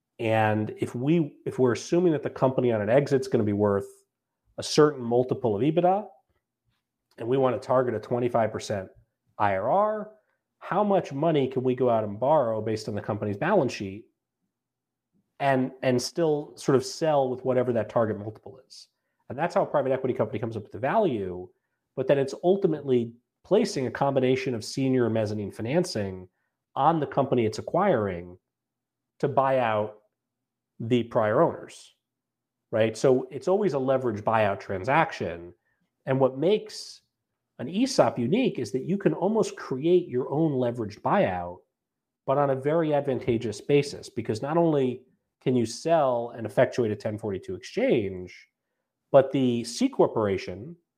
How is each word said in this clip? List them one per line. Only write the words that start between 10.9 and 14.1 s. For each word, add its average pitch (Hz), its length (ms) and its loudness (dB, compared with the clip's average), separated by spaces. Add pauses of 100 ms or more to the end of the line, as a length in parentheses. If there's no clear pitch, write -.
money 143 360 2
can 127 160 -4
we 127 120 2
go 127 140 2
out 110 160 2
and 104 140 -8
borrow 127 420 2
based 110 260 -4
on 107 80 -6
the 101 60 -4
company's 104 360 -4
balance 156 360 2
sheet 98 320 -10 (1300)